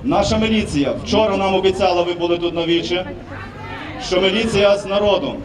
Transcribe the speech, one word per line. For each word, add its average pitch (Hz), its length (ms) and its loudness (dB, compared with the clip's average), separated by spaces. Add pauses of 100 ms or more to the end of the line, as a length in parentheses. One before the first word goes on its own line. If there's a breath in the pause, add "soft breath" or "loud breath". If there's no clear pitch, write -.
наша 202 340 2
міліція. 208 560 0 (100)
Вчора 208 340 2
нам 190 160 2
обіцяла, 185 500 2
ви 175 100 -2
були 175 240 0
тут 170 180 -4
на 170 100 -2
віче, 170 460 -2 (960)
що 180 140 2
міліція 202 560 2
з 202 80 -8
народом 196 600 0